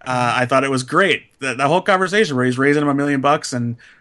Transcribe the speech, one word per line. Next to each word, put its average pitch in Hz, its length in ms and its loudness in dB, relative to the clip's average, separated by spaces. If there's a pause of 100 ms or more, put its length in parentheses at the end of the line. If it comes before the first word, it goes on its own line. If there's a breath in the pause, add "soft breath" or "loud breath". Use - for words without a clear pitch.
Uh, 123 340 -2
I 127 100 0
thought 131 180 2
it 135 80 -2
was 131 120 -2
great. 147 400 0 (160)
The, 131 160 -6
the 139 120 0
whole 170 140 2
conversation 190 540 0
where 123 100 0
he's 123 140 0
raising 143 240 2
him 147 60 2
a 139 40 0
million 143 280 -2
bucks 143 320 0
and, 120 220 -4 (260 soft breath)